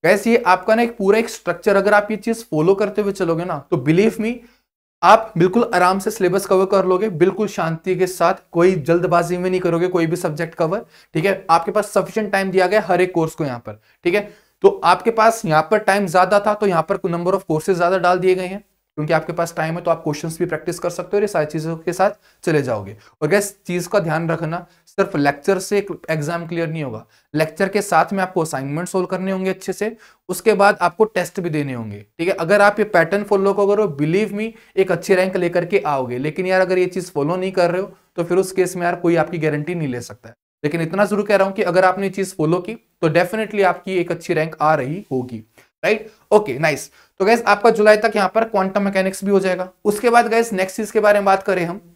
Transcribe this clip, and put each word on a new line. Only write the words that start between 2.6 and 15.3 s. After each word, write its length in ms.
करते 260
हुए 100
चलोगे 340
ना, 120
तो 80
believe 420
me 120
आप 360
बिल्कुल 360
आराम 260
से 120
सिलेबस 340
कवर 200
कर 200
लोगे, 260
बिल्कुल 360
शांति 480
के 120
साथ, 340
कोई 300
जल्दबाजी 560
में 120
नहीं 120
करोगे 260
कोई 200
भी 80
सब्जेक्ट 400
कवर, 300
ठीक 100
है। 240
आपके 220
पास 200
सफिशिएंट 400
टाइम 200
दिया 160
गया 200
हर 140
एक 120
कोर्स 220
को 100
यहाँ 140
पर, 200
ठीक 100
है। 140
तो 200
आपके 280
पास 340